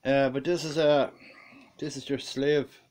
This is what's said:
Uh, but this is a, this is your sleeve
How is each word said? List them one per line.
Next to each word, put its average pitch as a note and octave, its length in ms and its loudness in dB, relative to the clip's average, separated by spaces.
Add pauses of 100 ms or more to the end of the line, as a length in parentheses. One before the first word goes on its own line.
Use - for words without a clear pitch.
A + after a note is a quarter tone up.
Uh, C3+ 260 2
but C3 140 -6
this E3 200 -2
is D3+ 140 -6
a, D3 340 4 (680)
this D3 180 -8
is C3 120 -14
your C#3 100 -2
sleeve C#3 720 -2